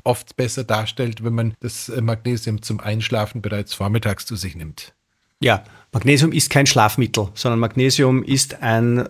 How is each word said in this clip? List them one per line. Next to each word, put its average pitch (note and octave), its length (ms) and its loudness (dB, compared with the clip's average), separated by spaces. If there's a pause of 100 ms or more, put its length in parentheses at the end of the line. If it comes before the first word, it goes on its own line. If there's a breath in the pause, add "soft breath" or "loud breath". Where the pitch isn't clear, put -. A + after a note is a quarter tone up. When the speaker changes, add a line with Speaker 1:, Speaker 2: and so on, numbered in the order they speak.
Speaker 1:
oft - 320 -2
besser B2+ 260 -2
darstellt, A2 600 -2
wenn A#2 120 0
man A#2 240 0
das, - 300 -10
äh, A#2+ 120 -4
Magnesium A2+ 600 -2
zum G#2 160 -4
Einschlafen G#2+ 640 -2
bereits G#2 320 -6
vormittags G2+ 500 -2
zu A2+ 100 -8
sich F2 200 -8
nimmt. D#2 380 -14 (480)
Speaker 2:
Ja, A2+ 220 2 (300 loud breath)
Magnesium C#3 400 4
ist - 160 0
kein C#3 160 4
Schlafmittel, G#2+ 680 2
sondern A#2 260 0
Magnesium B2+ 640 2
ist - 380 -2
ein A#2 480 2